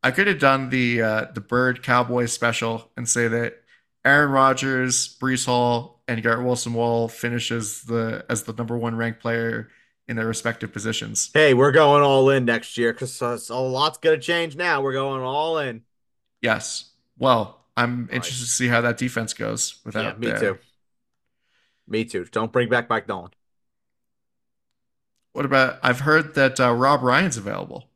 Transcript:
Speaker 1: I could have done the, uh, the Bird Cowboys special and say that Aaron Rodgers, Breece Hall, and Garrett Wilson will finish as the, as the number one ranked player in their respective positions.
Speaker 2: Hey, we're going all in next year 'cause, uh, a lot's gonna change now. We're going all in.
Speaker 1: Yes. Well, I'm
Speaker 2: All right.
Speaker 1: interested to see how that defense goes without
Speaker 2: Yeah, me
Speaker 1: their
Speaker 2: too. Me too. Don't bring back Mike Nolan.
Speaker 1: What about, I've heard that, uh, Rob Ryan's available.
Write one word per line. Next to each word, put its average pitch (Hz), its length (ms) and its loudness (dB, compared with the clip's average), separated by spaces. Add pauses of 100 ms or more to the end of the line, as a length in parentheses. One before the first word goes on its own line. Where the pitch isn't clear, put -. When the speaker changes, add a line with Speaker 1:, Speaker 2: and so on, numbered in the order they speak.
Speaker 1:
I - 80 2
could 196 160 2
have 175 120 0
done 135 300 4
the, 120 320 0
uh, 110 320 0
the 110 80 -10
Bird 123 420 0
Cowboys 123 500 0
special 113 640 -4
and 120 100 -8
say 120 200 0
that 117 340 -4 (420)
Aaron 143 280 4
Rodgers, 131 880 2
Breece 131 260 -2
Hall, 120 600 0
and 113 160 -4
Garrett 117 220 0
Wilson 120 280 -2
will 117 340 0
finish 120 440 -6
as 110 320 -6
the, 113 460 -4
as 120 140 -2
the 113 100 -12
number 117 240 -6
one 117 180 -4
ranked 113 260 -6
player 117 480 -4 (380)
in 113 100 -6
their 110 80 -4
respective 113 480 -6
positions. 110 600 -6
Speaker 2:
Hey, 151 200 6
we're 139 180 6
going 143 320 6
all 135 280 6
in 131 140 2
next 113 320 -2
year 117 160 0
'cause, 127 280 -10
uh, 120 160 -4 (120)
a 123 120 -6
lot's 131 380 -2
gonna 156 180 4
change 170 380 -4
now. 165 260 -2
We're 135 120 -2
going 135 280 -4
all 151 380 -2
in. 120 240 -6 (580)
Speaker 1:
Yes. - 500 -4 (260)
Well, 123 480 0 (120)
I'm 120 340 -2
Speaker 2:
All 127 40 -6
right. - 0 -
Speaker 1:
interested 123 300 -6
to 117 60 -4
see 127 160 0
how 120 140 4
that 120 160 0
defense 120 360 -4
goes 110 520 -6
without 107 180 -6
Speaker 2:
Yeah, 104 140 -4
me 117 100 -4
Speaker 1:
their 107 120 -2
Speaker 2:
too. 98 200 -2 (1300)
Me 110 180 -4
too. 92 200 -6
Don't 113 260 -4
bring 120 180 0
back 120 200 0
Mike 110 180 -2
Nolan. 92 240 -8 (2000)
Speaker 1:
What 139 120 -6
about, 135 380 2
I've 127 180 2
heard 151 340 2
that, 135 240 2
uh, 123 140 4
Rob 131 300 2
Ryan's 131 340 2
available. - 580 -10